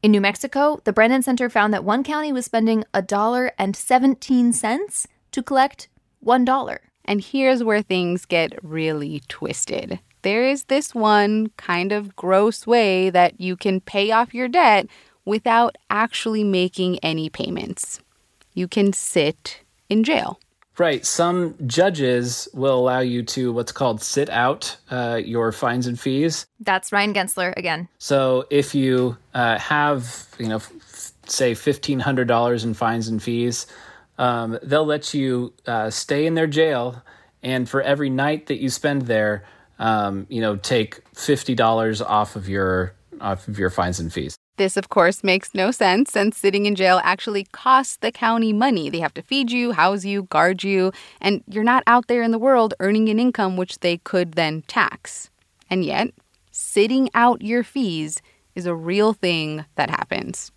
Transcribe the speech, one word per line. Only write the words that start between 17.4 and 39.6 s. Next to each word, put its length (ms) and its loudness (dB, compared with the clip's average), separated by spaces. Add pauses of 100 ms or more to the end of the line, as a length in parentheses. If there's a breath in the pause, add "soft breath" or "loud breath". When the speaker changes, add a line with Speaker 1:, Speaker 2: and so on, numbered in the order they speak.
Speaker 2:
You 160 -6
can 240 2
sit 720 -2 (260)
in 160 2
jail. 340 -2 (380)
Speaker 3:
Right. 280 0
Some 500 -2 (120)
judges 840 0
will 260 0
allow 200 2
you 240 -2
to 280 -4
what's 220 -4
called 280 -2
sit 280 -2
out, 480 -2 (120)
uh, 320 -4
your 300 -2
fines 360 -2
and 120 -6
fees. 460 -2 (160)
Speaker 1:
That's 320 -2
Ryan 200 0
Gensler 440 -2
again. 400 -6
Speaker 3:
So 520 0
if 240 0
you, 440 0 (160)
uh, 260 0
have, 680 -2 (140)
you 80 -6
know, 80 -2
f-, 180 -8
f-, 380 -18 (180)
say 240 0
fifteen 460 -2
hundred 300 0
dollars 340 2
in 100 -2
fines 360 -2
and 120 -2
fees, 460 -4 (520 loud breath)
um, 440 -2
they'll 220 0
let 280 -4
you, 380 -2 (160)
uh, 220 -2
stay 360 -2
in 100 0
their 120 0
jail, 560 0 (400 soft breath)
and 240 -2
for 140 -2
every 280 0
night 360 -2
that 160 -6
you 80 -2
spend 320 -2
there, 420 -2 (360 soft breath)